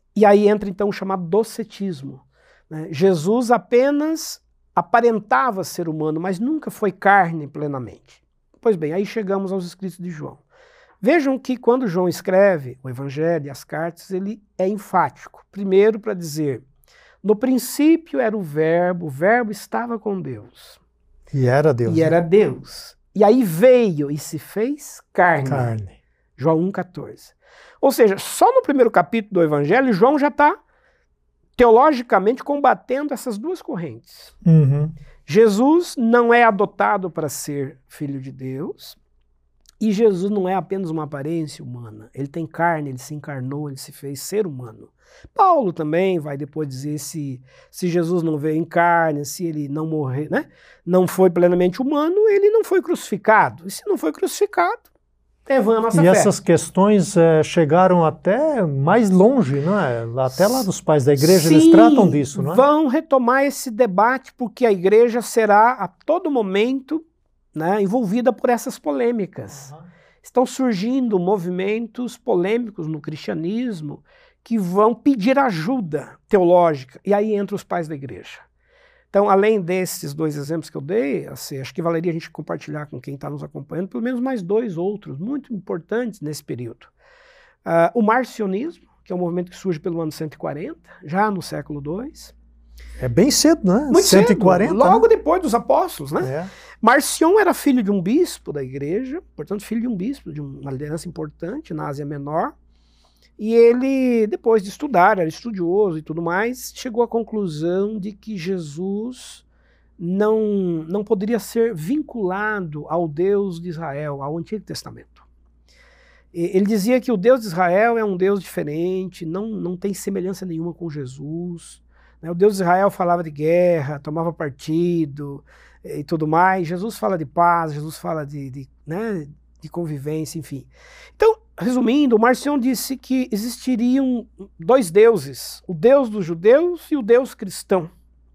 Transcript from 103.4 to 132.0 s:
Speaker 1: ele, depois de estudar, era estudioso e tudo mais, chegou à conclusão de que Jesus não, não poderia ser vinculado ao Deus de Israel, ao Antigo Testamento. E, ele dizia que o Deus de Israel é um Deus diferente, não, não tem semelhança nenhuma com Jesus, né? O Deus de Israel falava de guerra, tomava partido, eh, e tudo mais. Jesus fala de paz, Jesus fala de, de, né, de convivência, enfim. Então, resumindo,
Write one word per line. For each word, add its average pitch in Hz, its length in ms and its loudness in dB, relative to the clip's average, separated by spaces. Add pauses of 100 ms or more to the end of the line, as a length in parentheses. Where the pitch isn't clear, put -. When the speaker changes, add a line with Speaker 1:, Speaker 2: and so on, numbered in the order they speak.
Speaker 1:
ele, 247 720 4
depois 226 360 0
de 202 60 -12
estudar, 208 500 2
era 165 100 0
estudioso 185 680 -2
e 156 40 -10
tudo 160 180 -8
mais, 196 540 -4
chegou 240 300 -4
à 226 40 -6
conclusão 202 880 -4
de 202 140 -10
que 214 240 -14
Jesus 190 1080 -8 (520)
não, 196 920 -2
não 202 160 -4
poderia 214 340 -2
ser 226 340 -2
vinculado 190 1160 -6
ao 170 180 -2
Deus 185 540 -2
de 175 80 -12
Israel, 147 540 -8
ao 147 140 -6
Antigo 180 280 -10
Testamento. - 600 -16 (1080)
E, 175 220 -2
ele 202 100 2
dizia 226 340 2
que 247 120 -2
o 220 40 0
Deus 233 240 2
de 220 60 -12
Israel 185 500 2
é 220 80 -2
um 196 120 -2
Deus 190 240 0
diferente, 175 840 -6
não, 185 240 -6
não 180 280 -6
tem 196 180 -6
semelhança 190 500 -6
nenhuma 165 300 -8
com 170 160 -10
Jesus, 151 920 -12 (400)
né? 165 100 -12
O 175 40 -6
Deus 196 220 4
de 190 60 -2
Israel 185 280 4
falava 175 320 0
de 160 80 -8
guerra, 151 680 0
tomava 160 340 -6
partido, 156 1120 -4 (380)
eh, 151 180 -12
e 143 40 -8
tudo 156 220 -4
mais. 180 400 2
Jesus 185 320 -8
fala 202 180 -2
de 160 80 -6
paz, 170 480 0
Jesus 151 240 -10
fala 160 300 -8
de, 143 240 -12
de, 131 180 -16 (180)
né, 175 420 -8 (320)
de 156 80 -20
convivência, 156 680 -8
enfim. 135 280 -14 (480)
Então, 440 240 2 (200)
resumindo, 247 580 2